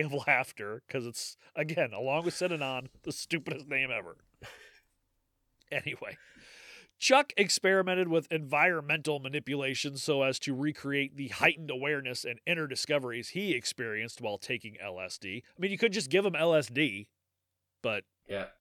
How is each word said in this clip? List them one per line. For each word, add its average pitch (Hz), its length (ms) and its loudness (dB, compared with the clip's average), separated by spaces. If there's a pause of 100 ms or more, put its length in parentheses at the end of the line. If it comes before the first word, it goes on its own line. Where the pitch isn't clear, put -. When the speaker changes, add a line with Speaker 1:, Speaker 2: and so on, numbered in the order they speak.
Speaker 1:
of 143 80 -4 (140)
laughter, 123 600 0
'cause 123 180 -4
it's, - 300 -10 (200)
again, 156 360 0
along 135 320 -2
with 175 100 0
Synanon, 139 520 -2 (160)
the 147 100 -6
stupidest 151 560 -6
name 135 220 0
ever. 95 260 -8 (1600)
Anyway, 139 440 -6 (840)
Chuck 277 380 6
experimented 185 720 4
with 165 220 2
environmental 151 880 2
manipulation 135 760 -2
so 139 260 2
as 131 180 2
to 139 140 -2
recreate 139 600 -2
the 139 120 -6
heightened 151 420 2
awareness 135 540 -4
and 120 220 -6
inner 160 200 0
discoveries 127 640 -2
he 190 220 0
experienced 113 680 -4
while 104 180 -2
taking 113 420 -6
L 92 200 -10
S 92 180 -8
D. 98 240 -8 (140)
I 175 40 -18
mean, 196 100 -2
you 196 80 -4
could 226 140 4
just 165 180 -4
give 190 140 6
him 175 120 0
L 165 180 4
S 135 140 4
D, 117 400 0 (760)
but 104 220 -2 (240)
Speaker 2:
Yeah. 98 180 -4 (140)